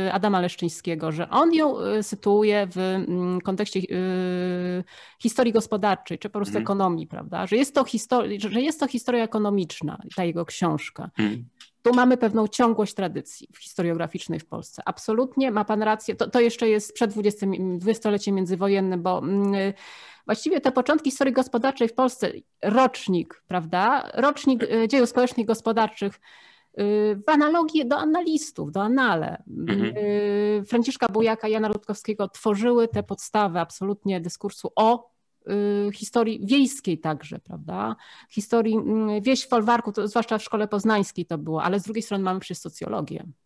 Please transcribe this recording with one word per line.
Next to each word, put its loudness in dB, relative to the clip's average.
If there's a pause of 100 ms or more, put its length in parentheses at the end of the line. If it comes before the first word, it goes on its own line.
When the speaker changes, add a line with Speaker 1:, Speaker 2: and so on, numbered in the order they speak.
Speaker 1:
y, 0
Adama 2
Leszczyńskiego, -4
że -4
on 4
ją, 2
y, 0
sytuuje 2
w, -10
mm, -2
kontekście, -2
y, -2 (360)
historii 2
gospodarczej, -2
czy -8
po -6
prostu -4
Speaker 2:
Mhm. 0
Speaker 1:
ekonomii, 0
prawda, -8
że 2
jest 2
to 4
histo-, 0 (140)
że, -6
że 0
jest -2
to 0
historia 0
ekonomiczna, -2 (180)
ta 0
jego -2
książka. -4 (100)
Speaker 2:
Mhm. -2 (360)
Speaker 1:
Tu 4
mamy 6
pewną 2
ciągłość 2
tradycji -8
w -20
historiograficznej -4
w -14
Polsce. -12
Absolutnie, -2
ma 0
pan 0
rację. -2
To, -2
to 2
jeszcze 2
jest 0
przed 0
dwudziestym, -2
dwudziestoleciem 0
międzywojennym, 0
bo, 0
mm, 0 (720)
właściwie 0
te 2
początki 2
historii 0
gospodarczej 0
w -10
Polsce, 0 (300)
rocznik, 0
prawda? 0
Rocznik, 2
Speaker 2:
Tak. -2
Speaker 1:
y, 2
dziejów 4
społecznych 0
i -4
gospodarczych, -2 (600)
y, 2
w 4
analogii 4
do 2
analistów, -2
do -2
Annale. 2
Speaker 2:
Mhm. -2 (160)
Speaker 1:
Y, 0
Franciszka 0
Bujaka, 0
Jana 0
Rutkowskiego -4
tworzyły 2
te -4
podstawy -2
absolutnie -4
dyskursu -8
o, 2 (720)
y, -2
historii -2
wiejskiej 2
także, -6
prawda? -8 (340)
Historii, 0
mm, 0
wieś 0
w -18
folwarku, 2
to -4
zwłaszcza 0
w -10
szkole -2
poznańskiej 0
to -6
było, -4
ale 0
z -4
drugiej -6
strony -4
mamy -2
przecież -10
socjologię. -8 (220)